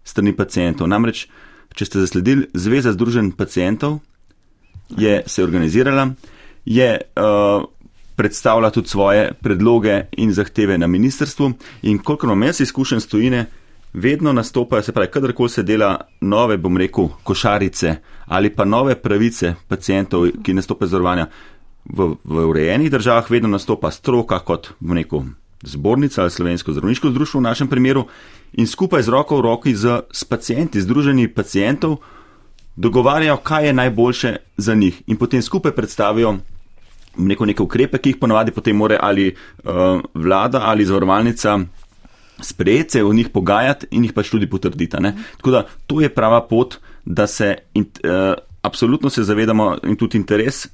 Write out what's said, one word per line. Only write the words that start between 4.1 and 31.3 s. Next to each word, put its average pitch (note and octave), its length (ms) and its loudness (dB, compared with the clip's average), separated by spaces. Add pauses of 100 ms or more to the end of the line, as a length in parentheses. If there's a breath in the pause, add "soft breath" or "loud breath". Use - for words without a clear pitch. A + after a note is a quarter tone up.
je G#2 340 0
se - 180 -4
organizirala, G#2+ 680 2 (520 loud breath)
je, B2 260 2 (180)
eh, G#2 560 2 (500)
predstavila A2 580 2
tudi - 180 -2
svoje G2 460 2
predloge G#2 680 2 (100)
in A2 200 0
zahteve G2 440 0
na E2+ 100 0
ministrstvu C3 680 0 (280 loud breath)
in G#2 180 0
kolikor D3 280 -4
imam G#2 160 2
jaz C#3+ 180 -4
izkušenj C3+ 380 -2
s G#2+ 80 -6
tujine, A#2+ 400 0 (440 soft breath)
vedno C#3+ 420 0
nastopajo, A#2+ 500 -2
se A2+ 100 -8
pravi, G2 160 0
kadarkoli B2 400 -2
se A#2 140 -4
dela G#2 260 2 (300)
nove, G#2+ 380 2
bom F2+ 200 0
rekel, F2+ 320 0 (120)
košarice F#2+ 760 -2 (280 soft breath)
ali G2 260 0
pa G#2 140 -2
nove B2 300 2
pravice G#2 600 0 (100)
pacientov, F#2+ 640 0 (120)
ki F#2+ 160 -2
nastopajo F#2+ 340 -2
zavarovanja F2+ 380 0 (600 loud breath)
v, F2 360 -2
v D#2+ 220 -2
urejenih E2 460 2
državah, A#2 380 2
vedno A#2 200 2
nastopa G2+ 420 -2
stroka A#2 500 -2
kot, - 360 -4
bom E2+ 180 -6
rekel, D#2+ 280 -4 (400)
zbornica G2+ 580 -2
ali F2 100 2
Slovensko F2 420 -4
zdravniško F#2+ 380 -2
društvo C#3 300 -2
v B2+ 40 2
našem A#2 240 -2
primeru C3 360 2 (460 loud breath)
in A#2 160 0
skupaj F3+ 360 0
z G#2+ 60 0
roko C#3+ 280 0
v C3+ 60 2
roki A#2 320 0
z, G#2 140 0 (180)
s - 180 -12
pacienti, D3+ 560 -4
združenji C3+ 480 2
pacientov B2+ 680 -2 (760 soft breath)